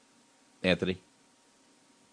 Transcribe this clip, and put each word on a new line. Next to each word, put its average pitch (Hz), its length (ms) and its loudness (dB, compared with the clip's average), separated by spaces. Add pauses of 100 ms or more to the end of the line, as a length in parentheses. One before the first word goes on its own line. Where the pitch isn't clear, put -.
(640)
Anthony? 90 360 0 (1120)